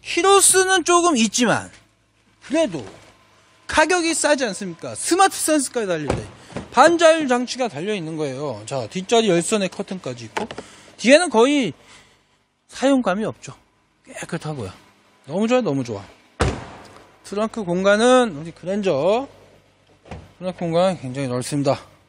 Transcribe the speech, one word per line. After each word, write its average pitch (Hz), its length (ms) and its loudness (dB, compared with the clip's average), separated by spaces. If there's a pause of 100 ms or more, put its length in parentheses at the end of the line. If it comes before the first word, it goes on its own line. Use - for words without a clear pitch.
키로수는 381 800 2
조금 349 320 4
있지만 202 560 0 (720)
그래도 220 420 -2 (800)
가격이 330 460 2
싸지 285 300 0
않습니까? 175 520 -8
스마트 381 380 2
센스까지 262 540 -2
달려있대. 156 400 -4 (440)
반자율 320 580 4
장치가 247 400 -2
달려있는 165 480 -8
거예요. 135 480 -6
자, 127 220 -6
뒷자리 220 420 0
열선에 180 400 0
커튼까지 139 560 -10
있고, - 200 -8 (520)
뒤에는 302 320 4
거의 247 420 2 (960)
사용감이 240 560 0
없죠. 139 320 -10 (500)
깨끗하고요. 151 680 -10 (520)
너무 190 220 -2
좋아요, 254 140 2
너무 139 240 -2
좋아. 101 180 -8 (1200)
트렁크 220 400 -6
공간은 208 720 4
우리 160 160 -12
그랜저 190 800 0 (1080)
트렁크 180 220 -8
공간 175 400 0
굉장히 131 300 -6
넓습니다. 131 500 -2 (300)